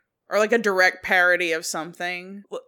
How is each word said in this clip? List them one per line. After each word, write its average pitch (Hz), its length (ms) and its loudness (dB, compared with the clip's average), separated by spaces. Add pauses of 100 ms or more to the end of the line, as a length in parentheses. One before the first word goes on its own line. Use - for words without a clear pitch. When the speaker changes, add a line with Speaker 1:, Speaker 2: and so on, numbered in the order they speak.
(280)
Speaker 1:
Or, 202 100 -2
like, 214 140 2
a 233 60 4
direct 190 440 2
parody 180 500 2
of 165 120 -2
something. 180 800 -8 (100)
Speaker 2:
L-, 139 160 -8